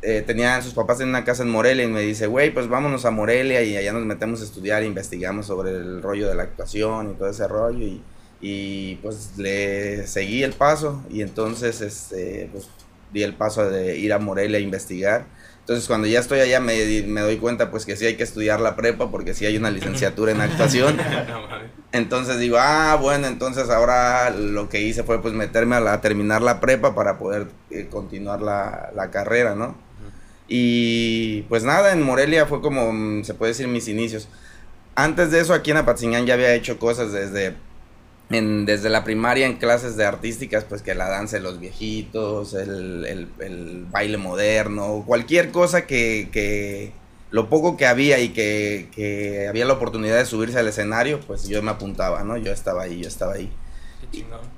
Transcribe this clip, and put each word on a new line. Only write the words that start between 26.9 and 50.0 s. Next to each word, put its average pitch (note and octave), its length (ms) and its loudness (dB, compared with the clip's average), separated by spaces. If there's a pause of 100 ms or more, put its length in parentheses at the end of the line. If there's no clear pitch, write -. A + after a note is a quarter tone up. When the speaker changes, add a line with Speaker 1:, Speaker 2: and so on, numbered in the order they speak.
Speaker 1:
para G2+ 240 2
poder, G2+ 300 -4 (240)
eh, F#2 180 -8
continuar G2+ 520 -8
la, G2+ 520 -4
la F#2+ 180 -4
carrera, G#2+ 440 2
¿no? A2 120 -4
Speaker 2:
Ujú. - 80 -10 (720)
Speaker 1:
Y, A#2 960 2
pues, A2+ 200 0
nada, F#3 300 6
en E3 80 4
Morelia C#3+ 460 4
fue C#3+ 140 -2
como, C3 300 0
mm, G#2+ 320 -2
se G#2+ 120 -8
puede A2+ 160 0
decir, B2 160 -4
mis A#2+ 200 -2
inicios. A2 400 -4 (680)
Antes D#3 360 4
de E3 80 6
eso, E3+ 140 4
aquí D3+ 180 2
en D3+ 60 4
Apatzingán A#2+ 480 2
ya B2+ 80 4
había B2 220 6
hecho A#2 240 -2
cosas A#2 340 0
desde, G2 400 -2 (760)
en, G#2+ 360 2
desde G#2 240 2
la A2 140 4
primaria A#2 420 2
en B2 120 0
clases A#2+ 380 2
de G#2+ 100 2
artísticas, G#2+ 600 -2
pues, G#2 160 -10
que F#2+ 140 -4
la F#2 140 -2
danza G#2 280 -4
de F#2+ 60 -4
los F#2 160 -8
viejitos, G#2 960 -6
el, F#2 500 -6
el, E2+ 240 -8 (100)
el F2 520 -10
baile G#2 260 -2
moderno, G#2 880 0
cualquier B2 460 2
cosa F3 340 2
que, A2+ 460 0
que, G#2 600 -2 (400)
lo A2 180 0
poco D#3+ 280 4
que C3+ 100 4
había C3 320 6
y A#2+ 100 2
que, G#2 640 -2
que G2+ 540 -4
había A2 180 0
la C3+ 80 4
oportunidad A2 440 0